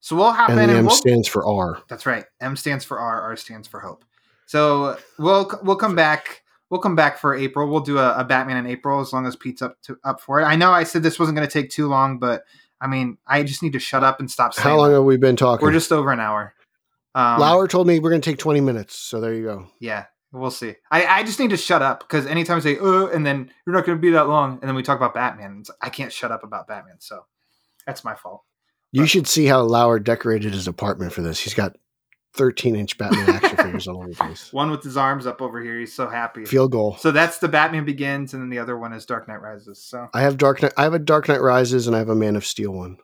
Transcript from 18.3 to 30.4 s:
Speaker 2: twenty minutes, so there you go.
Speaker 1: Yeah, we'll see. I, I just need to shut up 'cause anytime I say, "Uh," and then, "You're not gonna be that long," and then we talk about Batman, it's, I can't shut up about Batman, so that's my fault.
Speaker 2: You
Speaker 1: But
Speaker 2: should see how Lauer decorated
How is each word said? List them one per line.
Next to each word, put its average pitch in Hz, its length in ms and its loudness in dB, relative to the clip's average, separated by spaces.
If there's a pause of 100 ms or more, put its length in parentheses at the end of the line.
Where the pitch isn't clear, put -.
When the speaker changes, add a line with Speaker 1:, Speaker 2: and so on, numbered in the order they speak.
Speaker 2:
twenty 147 240 2
minutes, 117 340 -2
so - 240 -8
there 113 140 -4
you 113 100 -6
go. 101 220 -10 (140)
Speaker 1:
Yeah, 107 260 -8 (260)
we'll 131 200 -6
see. 113 240 -10 (140)
I, 165 140 4
I 190 200 2
just 220 160 -8
need 247 100 2
to 190 80 0
shut 165 240 0
up 131 260 -2
'cause 147 160 -2
anytime 165 320 -2
I 165 40 0
say, 147 180 0
"Uh," 190 300 2
and 156 180 -2
then, 139 260 -4 (140)
"You're 175 100 -4
not 175 80 2
gonna 175 140 -2
be 170 140 4
that 151 160 4
long," 143 320 0
and - 20 -16
then 135 140 -4
we 131 60 -4
talk 135 140 0
about 127 160 -2
Batman, 104 480 -6
it's, 101 100 -20 (120)
I 120 80 -8
can't 127 220 -12
shut 120 200 -8
up 113 120 -10
about 104 240 -14
Batman, 95 320 -18
so - 260 -20 (580)
that's - 200 -12
my 110 100 -10
fault. 92 300 -20 (480)
Speaker 2:
You 131 100 4
Speaker 1:
But 160 80 4
Speaker 2:
should 175 180 2
see 156 180 2
how 131 160 6
Lauer 117 380 4
decorated 110 520 0